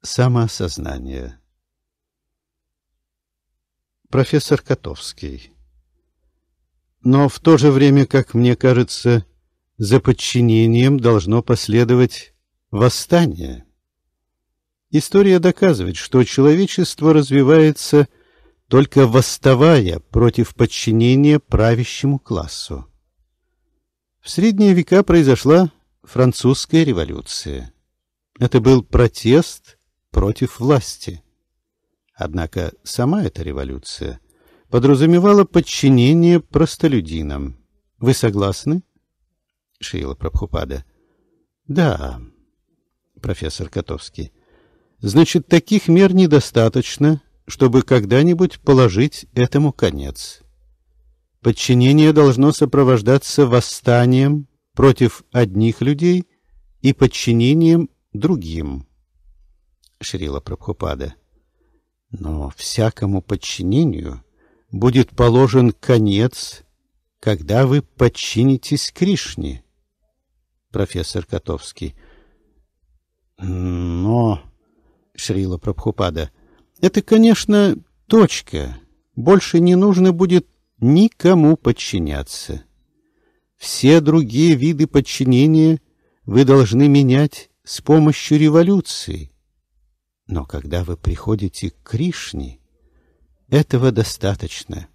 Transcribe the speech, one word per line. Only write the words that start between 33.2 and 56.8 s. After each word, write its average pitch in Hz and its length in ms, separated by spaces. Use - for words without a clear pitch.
эта 92 200
революция 67 760
подразумевала 165 760
подчинение 160 920
простолюдинам. 80 1200
Вы 123 160
согласны? 104 640
Шрила 71 360
Прабхупада. 67 680
Да, 82 520
профессор - 480
Котовский. - 600
Значит, 143 500
таких 185 400
мер 185 280
недостаточно — 147 1040
чтобы 131 360
когда-нибудь 139 760
положить 131 760
этому 143 360
конец. 71 720
Подчинение 131 680
должно 143 400
сопровождаться 131 920
восстанием 127 1000
против 127 580
одних 110 480
людей 170 460